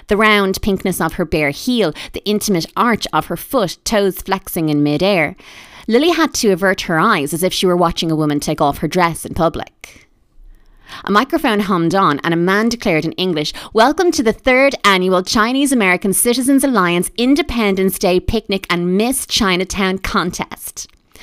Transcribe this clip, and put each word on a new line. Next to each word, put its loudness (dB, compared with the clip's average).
The 2
round 2
pinkness -2
of -2
her -2
bare 0
heel, -2
the -12
intimate -2
arch 0
of -2
her -6
foot, -2
toes 0
flexing -4
in 2
midair. 0
Lily 2
had 0
to 2
avert 0
her -2
eyes 0
as -2
if 0
she 0
were 4
watching 0
a 0
woman 0
take -4
off 0
her -4
dress -2
in -12
public. -6
A -6
microphone 0
hummed 0
on, 2
and -2
a 0
man 2
declared -2
in -4
English, -4
"Welcome 4
to -2
the 2
third 2
annual 4
Chinese 0
American 2
Citizens 2
Alliance 0
Independence 0
Day 2
Picnic -2
and 0
Miss -2
Chinatown 0
Contest." -6